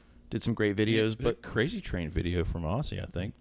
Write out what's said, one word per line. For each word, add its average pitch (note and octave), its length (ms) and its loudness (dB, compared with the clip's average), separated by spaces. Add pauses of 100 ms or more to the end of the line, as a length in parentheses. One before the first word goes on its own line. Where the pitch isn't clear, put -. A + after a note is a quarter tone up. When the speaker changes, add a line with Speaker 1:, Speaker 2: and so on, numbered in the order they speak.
(300)
Speaker 1:
did A2+ 120 -4
some A#2 120 0
great G#2 240 2
videos, A2 340 4
Speaker 2:
Yeah, A2 60 -2
the B2 60 -8
Speaker 1:
but A#2+ 180 0
Speaker 2:
Crazy F3+ 400 -2
Train E2+ 280 -4
video E2+ 360 0
from E2+ 180 -2
Ozzy, G2 380 -2
I F2+ 40 -6
think. F2 360 -6